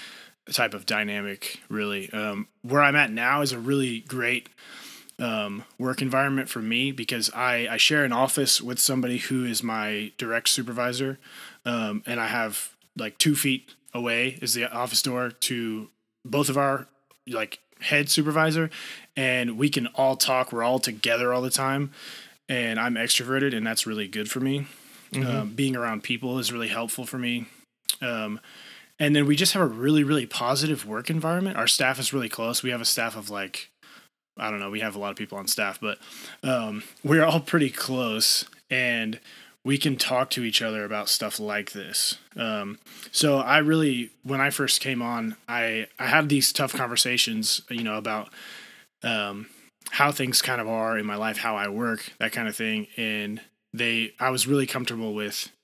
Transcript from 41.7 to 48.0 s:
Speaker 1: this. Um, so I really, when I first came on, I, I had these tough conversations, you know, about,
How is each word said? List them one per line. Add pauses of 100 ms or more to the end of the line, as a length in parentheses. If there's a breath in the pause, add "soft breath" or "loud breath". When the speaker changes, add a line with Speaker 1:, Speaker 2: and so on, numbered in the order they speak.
Speaker 1:
this. (200)
Um, (340 loud breath)
so
I
really, (120)
when
I
first
came
on, (120)
I, (100)
I
had
these
tough
conversations,
you
know,
about, (720 loud breath)